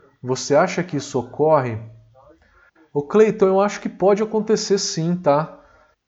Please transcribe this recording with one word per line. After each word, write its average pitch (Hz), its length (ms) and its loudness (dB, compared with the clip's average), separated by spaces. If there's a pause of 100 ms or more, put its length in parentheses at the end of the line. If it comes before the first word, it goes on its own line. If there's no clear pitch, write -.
(220)
Você 131 320 -2
acha 175 300 2
que 151 140 -8
isso 135 200 -6
ocorre? 127 640 0 (1160)
Ô 147 60 -2
Clayton, 214 420 4
eu 190 160 4
acho 202 220 -2
que - 80 -6
pode 202 320 2
acontecer 214 560 -2
sim, 170 360 -4
tá? 156 460 0 (480)